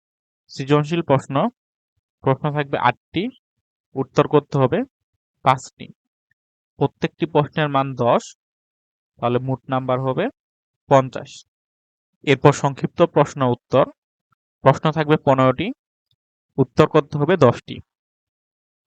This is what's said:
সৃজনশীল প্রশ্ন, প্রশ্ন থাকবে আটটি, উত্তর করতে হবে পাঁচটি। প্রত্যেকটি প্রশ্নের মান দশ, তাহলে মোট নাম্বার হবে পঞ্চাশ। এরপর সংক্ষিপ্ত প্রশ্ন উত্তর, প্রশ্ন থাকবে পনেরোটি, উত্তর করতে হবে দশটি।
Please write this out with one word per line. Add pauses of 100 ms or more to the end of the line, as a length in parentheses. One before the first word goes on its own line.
(520)
সৃজনশীল
প্রশ্ন, (880)
প্রশ্ন
থাকবে
আটটি, (720)
উত্তর
করতে
হবে (680)
পাঁচটি। (920)
প্রত্যেকটি
প্রশ্নের
মান
দশ, (960)
তাহলে
মোট
নাম্বার
হবে (640)
পঞ্চাশ। (920)
এরপর
সংক্ষিপ্ত
প্রশ্ন (120)
উত্তর, (800)
প্রশ্ন
থাকবে
পনেরোটি, (920)
উত্তর
করতে
হবে
দশটি। (1200)